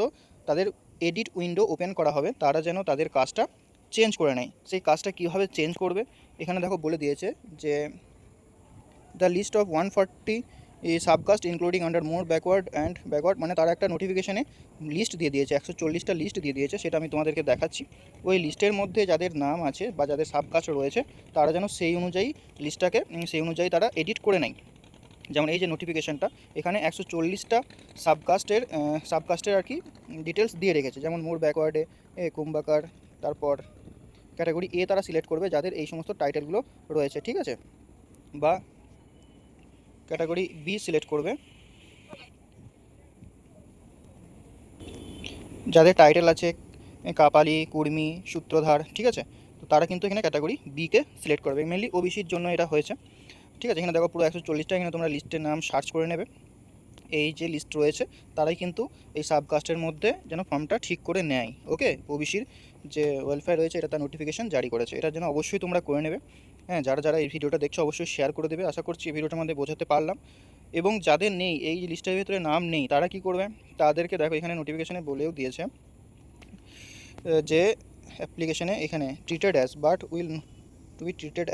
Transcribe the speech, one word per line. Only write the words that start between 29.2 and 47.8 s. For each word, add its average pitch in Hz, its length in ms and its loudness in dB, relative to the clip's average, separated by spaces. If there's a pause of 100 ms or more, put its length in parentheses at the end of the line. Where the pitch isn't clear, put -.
আর 185 100 2
কি 262 80 -6 (500)
ডিটেলস 202 340 0
দিয়ে 185 120 4
রেখেছে, 135 280 0
যেমন 165 260 -4
more 165 120 -4
ব্যাকওয়ার্ডে, 156 440 2 (340)
এ, 180 80 -4 (120)
কুম্বাকার, 151 460 0 (400)
তারপর 147 320 0 (840)
ক্যাটাগরি 165 360 -2
এ 175 140 0
তারা 190 160 2
সিলেক্ট 160 300 -2
করবে 160 220 0
যাদের 156 260 0
এই 151 60 -6
সমস্ত 160 240 -8 (100)
টাইটেলগুলো 151 380 -2 (320)
রয়েছে, 147 360 0
ঠিক 247 160 -2
আছে, 135 120 -6 (880)
বা 156 100 6 (1600)
ক্যাটাগরি 165 360 -2 (200)
বি 185 140 -4
সিলেক্ট 156 340 0
করবে 151 180 0 (4000)
যাদের 165 320 10
টাইটেল 165 280 10
আছে, 165 200 4 (560)
এ, 175 160 -6
কাপালি, 156 380 6 (140)
কুর্মী, 156 360 0 (180)